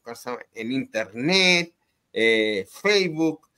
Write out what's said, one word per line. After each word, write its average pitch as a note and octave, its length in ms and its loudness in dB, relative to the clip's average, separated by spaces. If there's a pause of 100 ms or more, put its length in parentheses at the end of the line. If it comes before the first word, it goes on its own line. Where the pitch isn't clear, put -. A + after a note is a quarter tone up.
¿cómo A#2 140 -16
se - 160 -12
llama? A#2 100 -10 (140)
En A2+ 160 -8
internet, C3+ 1000 0 (420)
eh, A2 540 2
Facebook, D#3+ 800 -2 (120)